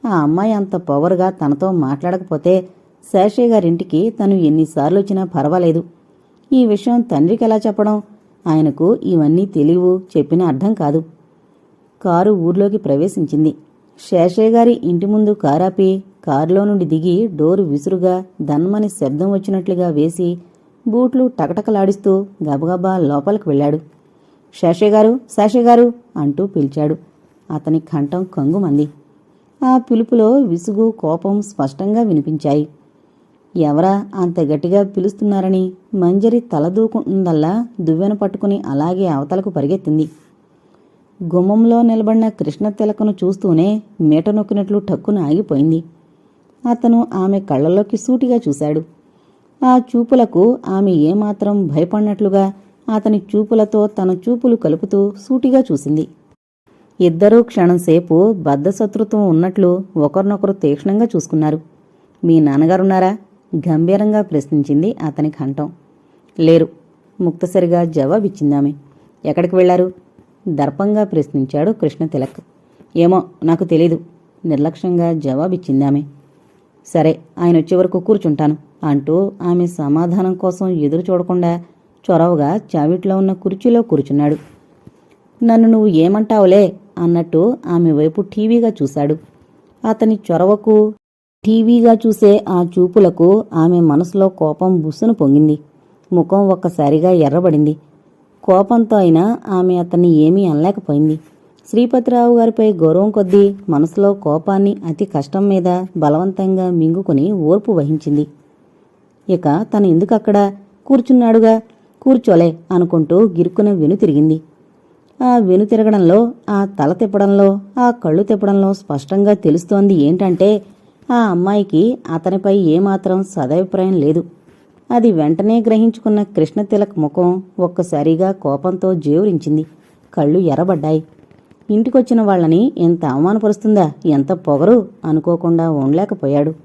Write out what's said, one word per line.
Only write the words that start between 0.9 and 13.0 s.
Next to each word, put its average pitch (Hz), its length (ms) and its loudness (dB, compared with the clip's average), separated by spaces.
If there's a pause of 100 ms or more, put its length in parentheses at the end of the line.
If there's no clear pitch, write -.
తనతో 156 420 -2
మాట్లాడకపోతే 175 960 -2 (360)
శేషయ్య 208 440 0
గారింటికి 185 600 0
తను 202 240 -2
ఎన్నిసార్లు 160 680 0
వచ్చినా 196 240 -2
పర్వాలేదు. 170 600 0 (720)
ఈ 254 120 4
విషయం 226 360 0
తండ్రికి 196 440 0
ఎలా 220 120 2
చెప్పడం? 214 440 -2 (460)
ఆయనకు 156 480 2
ఇవన్నీ 165 500 0
తెలియవు, 180 560 0 (160)
చెప్పినా 160 280 0
అర్థం 165 280 -2
కాదు. 156 300 -2 (1000)
కారు 185 300 0
ఊర్లోకి 196 460 0
ప్రవేశించింది. 156 800 -2 (560)